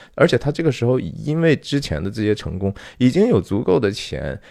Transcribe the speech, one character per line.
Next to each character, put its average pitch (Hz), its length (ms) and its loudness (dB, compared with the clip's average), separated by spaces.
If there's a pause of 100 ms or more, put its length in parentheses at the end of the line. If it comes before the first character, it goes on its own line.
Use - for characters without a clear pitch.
(140)
而 - 120 4
且 123 100 4
他 143 140 -2
这 160 100 -4
个 160 80 2
时 123 140 -2
候 127 160 2
因 156 400 -6
为 165 160 4
之 - 240 -4
前 85 240 -4
的 98 80 -6
这 110 100 -6
些 104 140 2
成 - 240 -8
功， 98 140 -2 (240)
已 127 120 4
经 196 180 2
有 147 120 4
足 95 240 -4
够 - 160 4
的 104 100 0
钱， 71 480 -8 (140)